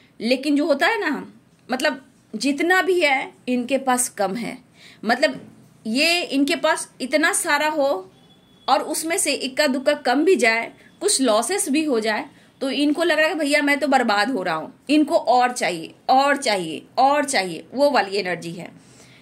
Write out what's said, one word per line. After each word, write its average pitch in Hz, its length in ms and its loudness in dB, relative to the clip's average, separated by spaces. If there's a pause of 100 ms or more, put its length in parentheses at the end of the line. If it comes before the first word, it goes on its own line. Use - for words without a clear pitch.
(200)
लेकिन 269 360 0
जो 294 100 2
होता 311 200 2
है 440 140 0
ना, 339 100 -2 (580)
मतलब 262 340 -2 (320)
जितना 320 480 0
भी 359 180 2
है 277 320 0 (160)
इनके 247 320 -2
पास 247 300 0
कम 196 240 -2
है, 196 220 -8 (480)
मतलब 247 360 0 (460)
ये 311 360 0
इनके 285 340 0
पास 320 320 -2 (120)
इतना 302 340 0
सारा 302 340 0
हो 302 200 0 (800)
और 294 160 2
उसमें 320 340 -4
से 311 160 -2
इक्का 294 320 -2
दुक्का 277 360 0
कम 262 220 2
भी 381 120 6
जाए, 226 340 0 (300)
कुछ 381 200 0
लॉसेस 254 480 0
भी 311 160 0
हो 277 160 0
जाए, 220 240 -2 (360)
तो 269 100 -2
इनको 294 320 0
लग 320 160 2
रहा 311 80 4
है 320 60 -2
कि 330 80 -4
भैया 294 220 2
मैं 285 160 2
तो 302 100 -2
बर्बाद 233 420 2
हो 220 120 -4
रहा 175 120 -2
हूँ, 156 180 -8 (180)
इनको 302 260 2
और 247 360 2
चाहिए, 175 420 -4 (140)
और 277 280 4
चाहिए, 190 460 -2 (160)
और 277 260 2
चाहिए, 190 400 -2 (100)
वो 285 160 2
वाली 196 260 0
एनर्जी 175 360 -4
है। 170 180 -14 (500)